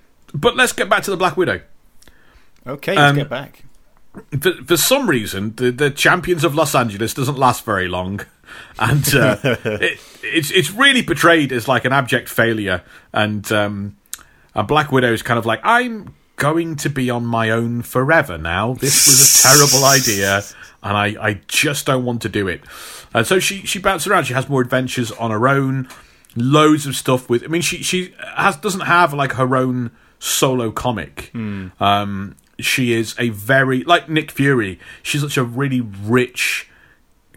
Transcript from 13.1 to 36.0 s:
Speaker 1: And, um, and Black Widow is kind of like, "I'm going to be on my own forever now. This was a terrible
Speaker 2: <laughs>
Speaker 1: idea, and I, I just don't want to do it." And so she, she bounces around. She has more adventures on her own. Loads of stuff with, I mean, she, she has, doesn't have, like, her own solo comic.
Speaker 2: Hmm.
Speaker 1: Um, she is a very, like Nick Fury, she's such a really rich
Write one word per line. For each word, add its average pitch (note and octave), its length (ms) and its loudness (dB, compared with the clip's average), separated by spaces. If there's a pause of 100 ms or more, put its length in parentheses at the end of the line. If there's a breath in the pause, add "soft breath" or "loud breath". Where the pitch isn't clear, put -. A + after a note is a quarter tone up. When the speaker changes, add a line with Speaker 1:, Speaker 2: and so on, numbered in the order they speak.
Speaker 1:
And, G#2+ 400 -2
um, G#2 440 -2 (580 loud breath)
and G#2+ 140 -2
Black D3 240 0
Widow B2 200 4
is A2 100 -2
kind A#2 160 0
of A2 80 -4
like, A2+ 180 0
"I'm A#3 500 0 (220)
going D#3+ 400 -2
to C#3+ 140 -4
be C3+ 180 -2
on A#2+ 160 -2
my A2+ 260 0
own A#2 320 0
forever C3 540 0
now. F2+ 380 -4
This - 320 2
was C3+ 340 6
a - 80 6
terrible C#3 360 6
Speaker 2:
<laughs> C3+ 60 6
Speaker 1:
idea, G2+ 520 2 (400 loud breath)
and G2+ 140 -2
I, G#2 100 2 (220)
I G2+ 200 -4
just D3 380 -2
don't C3 180 0
want A#2+ 180 -4
to A2+ 60 -6
do G2 200 -2
it." E2 120 -6 (540 loud breath)
And A2+ 120 2
so F#3 120 2
she, G3 260 -2
she - 140 -6
bounces F#3 300 -2
around. F#3 160 2
She B2 100 -6
has C3 140 -2
more C#3 120 2
adventures B2+ 520 -2
on A2+ 180 -6
her A2 180 2
own. C3+ 400 0 (460 loud breath)
Loads D3 520 4
of C3 100 -6
stuff B2+ 320 -2
with, C#3 160 0
I - 40 -14
mean, E3 120 -2
she, E3 220 -4
she F#3 320 -4 (220)
has, F3 200 0
doesn't F#3+ 260 -4
have, E3+ 320 4
like, C#3 200 -2
her B2+ 200 0
own B2+ 360 -2 (280 soft breath)
solo B2+ 520 0
comic. G#2 640 -6
Speaker 2:
Hmm. G2+ 360 -8 (100)
Speaker 1:
Um, G2+ 580 -2 (220)
she B2 360 0
is A2+ 240 -2
a A#2+ 120 -2
very, C3 540 0
like E3+ 240 2
Nick D#3 220 -2
Fury, B2 480 0 (240 loud breath)
she's - 180 -4
such C#3+ 160 -4
a C#3 80 2
really B2+ 380 -2
rich G#2+ 880 -2 (680 soft breath)